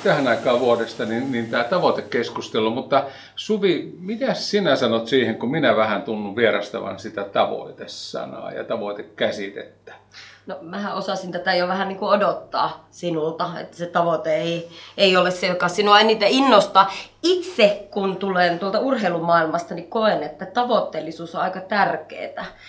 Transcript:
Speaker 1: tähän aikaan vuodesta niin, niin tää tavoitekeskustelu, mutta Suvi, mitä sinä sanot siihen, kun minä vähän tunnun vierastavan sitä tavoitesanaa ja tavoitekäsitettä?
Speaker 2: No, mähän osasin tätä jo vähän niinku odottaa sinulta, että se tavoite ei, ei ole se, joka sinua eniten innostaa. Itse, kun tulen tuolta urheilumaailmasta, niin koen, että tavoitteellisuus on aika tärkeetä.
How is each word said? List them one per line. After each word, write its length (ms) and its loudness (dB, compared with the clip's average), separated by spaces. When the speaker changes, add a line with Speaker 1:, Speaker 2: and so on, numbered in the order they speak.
Speaker 1:
tähän 240 2
aikaan 320 2
vuodesta 460 2
niin, 260 -2
niin 180 -2
tää 140 0
tavoitekeskustelu, 1080 0
mutta 340 0
Suvi, 640 -2
mitä 340 -4
sinä 420 0
sanot 320 0
siihen, 280 2
kun 160 -4
minä 240 4
vähän 260 2
tunnun 340 -6
vierastavan 640 0
sitä 240 -8
tavoitesanaa 1300 -6
ja 120 -8
tavoitekäsitettä? 1300 -6
Speaker 2:
No, 140 -10
mähän 340 -8
osasin 360 -6
tätä 240 -2
jo 120 2
vähän 200 -2
niinku 200 -6
odottaa 840 0
sinulta, 580 -4
että 160 -16
se 80 -8
tavoite 500 0
ei, 340 -4
ei 200 6
ole 140 4
se, 160 -2
joka 200 0
sinua 320 6
eniten 300 4
innostaa. 600 6
Itse, 680 2
kun 260 -2
tulen 420 2
tuolta 200 -2
urheilumaailmasta, 920 0
niin 160 -10
koen, 340 0
että 220 -10
tavoitteellisuus 880 -2
on 60 -2
aika 180 -4
tärkeetä. 840 -4